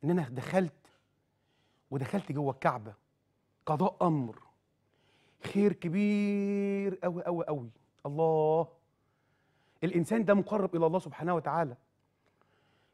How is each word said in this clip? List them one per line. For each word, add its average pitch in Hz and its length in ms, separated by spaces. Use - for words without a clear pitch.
إن 143 60
أنا 170 200
دخلت، 165 580
ودخلت 135 400
جوه 139 200
الكعبة، 120 420
قضاء 160 360
أمر، 147 380
خير 202 300
كبير 202 1300
قوي 180 200
قوي 170 220
قوي. 131 240
الله، 156 600
الإنسان 180 420
ده 202 80
مقرب 196 420
إلى 165 100
الله 165 140
سبحانه 165 360
وتعالى. 151 400